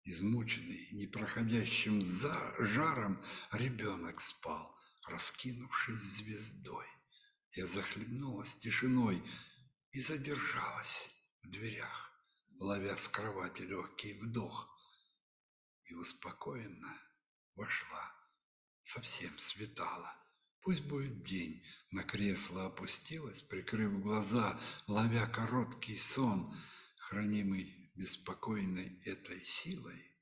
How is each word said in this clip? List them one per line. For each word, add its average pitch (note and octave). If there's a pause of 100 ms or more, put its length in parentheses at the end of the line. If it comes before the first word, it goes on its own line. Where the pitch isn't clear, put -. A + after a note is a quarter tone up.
Измученный F#2+
непроходящим G#2+
за-, -
жаром A2+ (300)
ребенок G#2+
спал, - (360)
раскинувшись -
звездой. G#2+ (680)
Я F#2
захлебнулась A#2+
тишиной A#2+ (640)
и C#3
задержалась C3+ (320)
в -
дверях, G#2 (480)
ловя G2+
с -
кровати F#2+
легкий G2
вдох, A2+ (1160)
и E2+
успокоенно - (540)
вошла. - (680)
Совсем F2
светало. - (480)
Пусть D#3
будет C#3
день. E2+ (260)
На F#2
кресло F#2+
опустилась, C3+
прикрыв G#2+
глаза, G#2+ (260)
ловя A2+
короткий A2+
сон, G2 (440)
хранимый G2
беспокойной F#2
этой F#2
силой. -